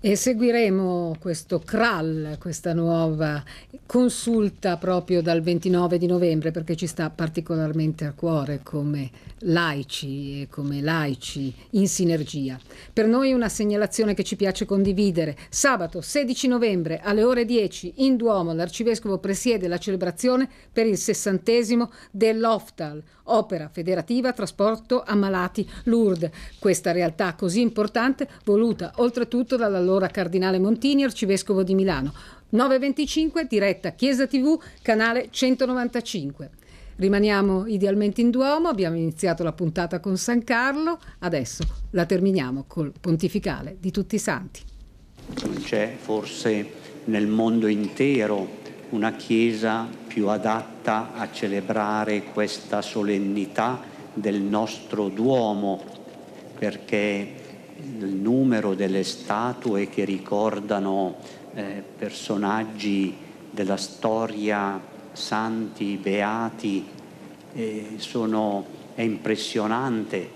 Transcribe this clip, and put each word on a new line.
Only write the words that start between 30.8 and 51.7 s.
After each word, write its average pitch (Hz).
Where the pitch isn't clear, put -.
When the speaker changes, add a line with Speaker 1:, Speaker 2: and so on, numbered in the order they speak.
Speaker 1:
arcivescovo 196
di 190
Milano. 156
Nove 262
e 262
venticinque, 302
diretta 196
Chiesa 262
T 269
V, 302
canale 233
centonovantacinque. 240
Rimaniamo 196
idealmente 202
in 240
Duomo, 285
abbiamo 185
iniziato 165
la 160
puntata 170
con 185
San 240
Carlo, 277
adesso 156
la 175
terminiamo 170
col 151
pontificale 170
di 180
tutti 208
i -
santi. 180
Speaker 2:
Non -
c'è 107
forse 107
nel 104
mondo 110
intero 104
una 113
chiesa 113
più 104
adatta 110
a 113
celebrare 107